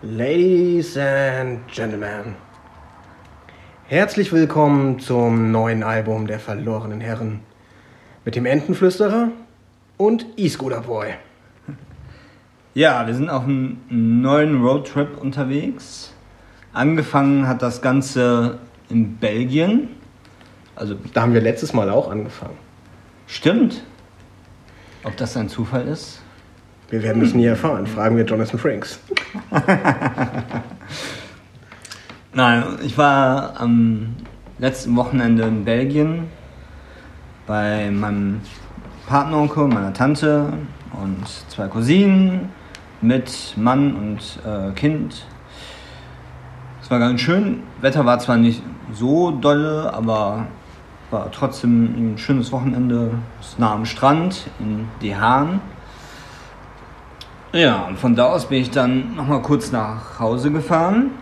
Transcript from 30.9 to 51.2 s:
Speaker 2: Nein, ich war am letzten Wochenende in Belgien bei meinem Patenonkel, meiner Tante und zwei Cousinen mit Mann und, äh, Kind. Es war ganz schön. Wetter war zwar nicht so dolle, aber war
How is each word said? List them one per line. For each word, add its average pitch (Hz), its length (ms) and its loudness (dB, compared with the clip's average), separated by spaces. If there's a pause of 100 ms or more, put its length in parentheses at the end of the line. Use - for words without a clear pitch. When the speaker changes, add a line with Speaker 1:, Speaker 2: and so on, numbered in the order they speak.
Speaker 2:
Nein, 123 280 4 (220)
ich - 140 -4
war 139 600 4
am 113 560 2 (440)
letzten 127 360 -2
Wochenende 120 500 2
in 110 200 -2
Belgien 147 600 0 (1200)
bei 104 440 -2
meinem 101 520 -2 (640)
Patenonkel, 147 580 2
meiner 98 280 0
Tante 147 580 2 (500)
und 98 240 -6 (220)
zwei 98 200 -8
Cousinen 185 840 4 (500)
mit - 560 0
Mann 131 400 2
und, 104 500 -8
äh, 98 260 -4
Kind. 151 540 -4 (1600)
Es - 80 -10
war 127 100 2
ganz 120 220 2
schön. 190 400 0 (180)
Wetter 135 240 2
war 120 160 6
zwar 123 160 0
nicht 117 260 4 (300)
so 143 400 2
dolle, 147 600 2
aber 110 540 -2 (640)
war 104 220 -4